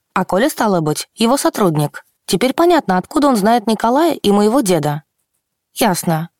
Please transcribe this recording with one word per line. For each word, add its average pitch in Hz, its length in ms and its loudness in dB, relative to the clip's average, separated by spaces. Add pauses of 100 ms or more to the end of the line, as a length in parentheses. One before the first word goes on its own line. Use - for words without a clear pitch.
(140)
а 185 120 -2
Коля, 208 240 0
стало 196 320 0
быть, 151 340 -4
его 233 220 0
сотрудник. 165 680 -2 (200)
Теперь 254 280 -2
понятно, 330 440 2
откуда 285 300 -2
он 262 80 2
знает 226 320 0
Николая 247 460 0
и - 180 -2
моего 214 300 2
деда. 156 420 -2 (680)
"Ясно", 170 560 -2 (100)